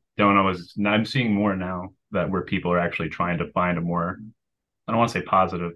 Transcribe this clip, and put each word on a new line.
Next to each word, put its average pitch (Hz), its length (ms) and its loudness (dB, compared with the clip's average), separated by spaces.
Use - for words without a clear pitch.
don't 101 200 6
always, 95 380 0
I'm 110 180 2
seeing 117 300 0
more 101 220 2
now 92 380 -6
that 92 180 -2
where 92 140 -2
people 87 280 -2
are 87 80 4
actually 85 300 -2
trying 87 300 -2
to 85 120 -6
find 90 280 0
a - 20 -4
more, 87 380 -4
I 113 40 -6
don't 113 80 2
wanna 117 100 4
say 87 140 -4
positive 90 520 2